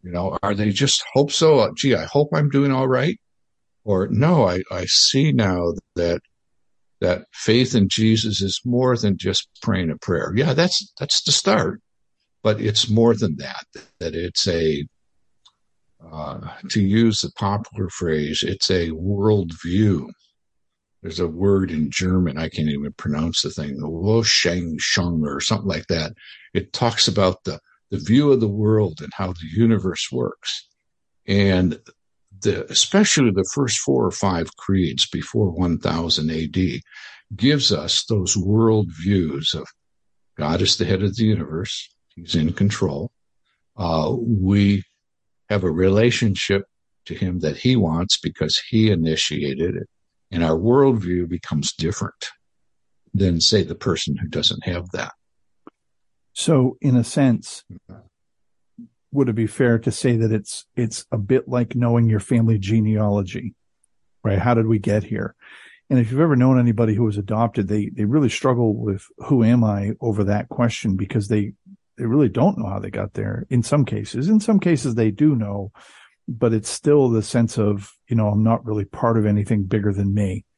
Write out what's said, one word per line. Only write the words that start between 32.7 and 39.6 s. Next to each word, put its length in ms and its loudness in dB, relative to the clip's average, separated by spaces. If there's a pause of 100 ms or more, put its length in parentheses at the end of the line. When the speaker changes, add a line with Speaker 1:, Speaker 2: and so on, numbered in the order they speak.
Speaker 1:
especially 640 4
the 200 0
first 280 -2
four 260 0
or 60 -2
five 440 -2
creeds 520 0
before 420 -2
one 280 0
thousand 520 -2
A 160 -4
D 340 -2 (540)
gives 380 2
us 320 -2
those 320 0
worldviews 1200 0
of 100 -10 (720)